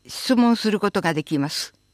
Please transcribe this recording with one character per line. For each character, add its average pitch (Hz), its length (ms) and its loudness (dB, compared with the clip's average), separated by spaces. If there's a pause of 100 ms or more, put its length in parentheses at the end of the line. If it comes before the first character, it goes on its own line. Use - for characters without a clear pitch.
質 - 300 -2
問 233 220 4
す 214 120 -2
る 202 100 0
こ 202 120 0
と 196 100 0
が 165 140 0
で 151 80 -2
き 151 160 -2
ま 139 100 -2
す。 - 240 -10 (200)